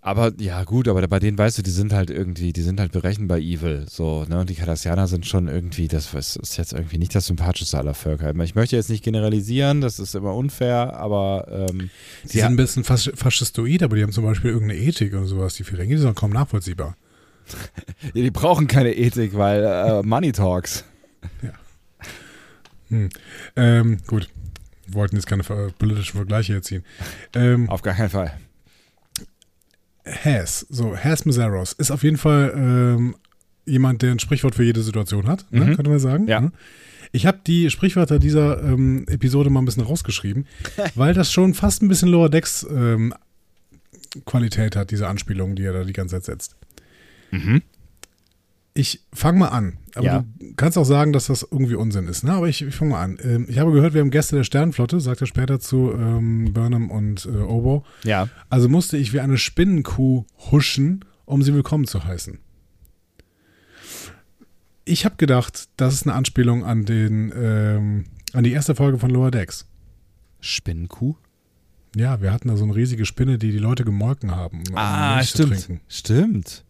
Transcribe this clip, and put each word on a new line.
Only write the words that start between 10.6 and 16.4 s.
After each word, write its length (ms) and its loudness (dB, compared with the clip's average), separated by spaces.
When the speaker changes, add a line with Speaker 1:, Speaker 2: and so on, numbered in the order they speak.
Speaker 1:
aber, 760 -4
ähm, 180 -8
Speaker 2:
Die 60 -16
Speaker 1:
sie 100 -14
Speaker 2:
sind 60 4
Speaker 1:
ha- 60 4
Speaker 2:
ein 60 2
bisschen 280 2
fas-, 320 0
faschistoid, 680 0
aber 140 2
die 80 4
haben 80 -2
zum 100 -2
Beispiel 300 0
irgendeine 280 -2
Ethik 340 0
und 120 -2
sowas. 300 -2
Die 80 -10
Ferengi 340 -2
sind 160 2
kaum 160 0
nachvollziehbar. 680 -2